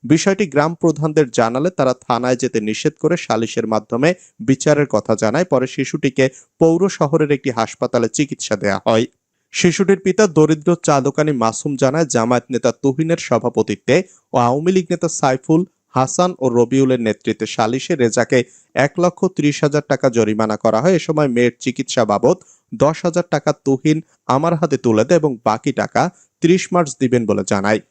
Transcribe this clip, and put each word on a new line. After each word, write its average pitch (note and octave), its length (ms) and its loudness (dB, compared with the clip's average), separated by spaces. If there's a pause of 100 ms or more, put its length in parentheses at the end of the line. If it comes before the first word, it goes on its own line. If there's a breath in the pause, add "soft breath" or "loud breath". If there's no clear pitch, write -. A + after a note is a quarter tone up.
বিষয়টি F#3+ 440 2
গ্রাম D3 280 0
প্রধানদের D#3 560 0
জানালে B2 400 0
তারা C3 300 0
থানায় B2 420 -2
যেতে A#2 180 -2
নিষেধ G#2+ 360 -4
করে D#3+ 200 0
সালিশের A2+ 500 -4
মাধ্যমে A2 420 0 (300 soft breath)
বিচারের C#3 480 0
কথা A2 280 0
জানায়। A#2 340 -2
পরে C3 180 0
শিশুটিকে C3+ 580 -2 (320 loud breath)
পৌর E3 320 4
শহরের D3+ 420 0
একটি C#3 200 -2
হাসপাতালে A#2 580 -2
চিকিৎসা - 460 -4
দেয়া G2 280 -2
হয়। A2+ 220 2 (480)
শিশুটির F#3 500 2
পিতা F#3+ 260 0
দরিদ্র D#3 400 2 (140)
চা D3+ 180 2
দোকানি D3+ 340 -2
মাসুম A2+ 400 -2
জানায়, C#3+ 380 0
জামায়াত A#2+ 360 0
নেতা A#2+ 220 0 (100)
তুহিনের D#3+ 400 0
সভাপতিত্বে A2+ 760 -2 (360 soft breath)
ও - 40 -4 (120)
আওয়ামী D3+ 260 0
লীগ F#3 160 0
নেতা F3 240 -4
সাইফুল, D3+ 500 -2 (320)
হাসান F3 360 0 (100)
ও C3 80 -2
রবিউলের B2 580 2
নেতৃত্বে G#2+ 400 -4
সালিশে B2 480 -4
রেজাকে B2 440 0 (360 soft breath)
এক C#3 220 0
লক্ষ F3 220 -2 (140)
ত্রিশ D3 280 -2
হাজার D3 280 0
টাকা C#3 200 0
জরিমানা G#2+ 480 0
করা A2 240 0
হয়। F3+ 160 2
এ D#3 100 -2
সময় D3+ 220 0
মেয়ের A#2+ 320 0
চিকিৎসা B2+ 440 -2
বাবদ A2 320 2 (340 soft breath)
দশ C#3+ 320 0
হাজার F3 260 -2
টাকা D3+ 220 -2 (120)
তুহিন C#3+ 340 0 (300)
আমার D3+ 300 2
হাতে D3 200 0
তুলে A2 280 2
দেয় E3+ 160 4
এবং D3+ 100 0 (140)
বাকি A2+ 280 -2
টাকা A2 280 -2 (420 soft breath)
ত্রিশ F3+ 280 4
মার্চ F3 180 0 (100)
দিবেন B2 260 2
বলে G2+ 220 0
জানায়। G#2 320 0 (100)